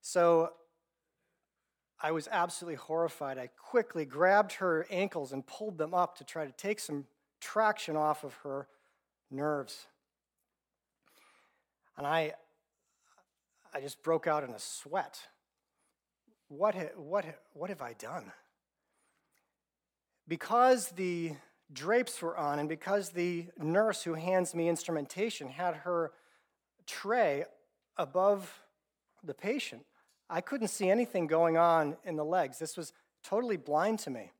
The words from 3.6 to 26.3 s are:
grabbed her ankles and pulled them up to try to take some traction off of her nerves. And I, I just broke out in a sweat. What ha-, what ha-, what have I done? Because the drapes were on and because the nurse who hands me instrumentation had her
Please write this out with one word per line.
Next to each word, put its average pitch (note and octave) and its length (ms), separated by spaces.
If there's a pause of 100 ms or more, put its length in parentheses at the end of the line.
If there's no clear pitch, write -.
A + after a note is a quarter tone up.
grabbed F#3 480
her E3+ 360
ankles F3+ 420
and C3+ 140
pulled G#3+ 300
them D#3 160
up F3+ 260
to D3+ 60
try D#3 220
to C3 60
take G3+ 280
some C#3+ 240 (360)
traction G#3+ 560
off D3+ 280
of C3 80 (120)
her C#3 220 (640)
nerves. C#3+ 560 (2000)
And C#3+ 80
I, D#3 260 (1400)
I C#3+ 60
just C#3 220
broke E3 240
out D3+ 160
in B2+ 80
a A2 80
sweat. - 600 (1300)
What F3+ 260
ha-, E3+ 220
what E3+ 300
ha-, D#3+ 60 (200)
what E3 160
have E3+ 140
I A#2+ 120
done? C#3 380 (2000)
Because A#3+ 600
the F3 460 (380)
drapes F#3+ 480
were E3+ 160
on D3 220
and D3+ 100
because F3 420
the F3 360 (120)
nurse F#3 440
who E3+ 120
hands F3 420
me E3+ 120
instrumentation E3+ 800
had E3 280
her E3 340 (720)